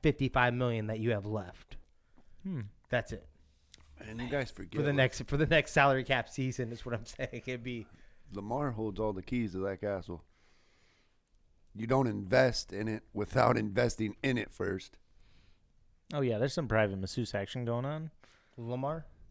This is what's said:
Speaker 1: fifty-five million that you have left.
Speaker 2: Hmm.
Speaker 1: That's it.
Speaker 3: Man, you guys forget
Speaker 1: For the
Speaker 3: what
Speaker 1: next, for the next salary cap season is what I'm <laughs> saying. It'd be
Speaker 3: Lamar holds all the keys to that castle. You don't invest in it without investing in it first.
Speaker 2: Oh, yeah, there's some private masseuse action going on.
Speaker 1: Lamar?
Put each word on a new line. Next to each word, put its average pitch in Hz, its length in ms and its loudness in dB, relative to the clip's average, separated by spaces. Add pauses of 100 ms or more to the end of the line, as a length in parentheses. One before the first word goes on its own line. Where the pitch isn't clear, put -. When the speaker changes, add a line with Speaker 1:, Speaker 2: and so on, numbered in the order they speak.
Speaker 1:
fifty-five 127 500 4
million 120 340 0
that 110 120 -4
you 113 120 2
have 101 140 -2
left. 101 520 -8 (680)
Speaker 2:
Hmm. 180 180 -6 (280)
Speaker 1:
That's 120 240 -4
it. - 120 -10 (800)
Speaker 3:
Man, 110 140 -10
you 123 100 -4
guys 131 220 -2
forget - 240 -12
Speaker 1:
For 147 80 0
the 143 60 2
Speaker 3:
what 139 80 2
Speaker 1:
next, 131 300 4
for 143 100 0
the 151 100 4
next 151 240 4
salary 139 320 6
cap 123 260 0
season 127 420 -2
is 117 140 -10
what 120 80 -4
I'm 110 120 -4
<laughs> - 120 -14
saying. 123 300 -6
It'd 123 160 -6
be 120 240 -6 (440)
Speaker 3:
Lamar 117 400 -2
holds 107 280 -4
all 107 140 0
the 95 100 -8
keys 117 300 -2
to 92 60 -4
that 95 220 -2
castle. 95 420 -4 (1500)
You 110 140 -8
don't 131 200 4
invest 110 680 2
in 107 160 -2
it 107 140 -4 (100)
without 117 420 4
investing 110 680 0
in 131 160 2
it - 140 -4
first. 95 460 -4 (1160)
Speaker 2:
Oh, 147 60 -2
yeah, 123 180 2
there's 131 140 2
some 151 160 -2
private 107 320 4
masseuse 101 340 -4
action 104 300 -4
going 117 220 -2
on. 156 260 -6 (460)
Speaker 1:
Lamar? 131 480 -4 (260)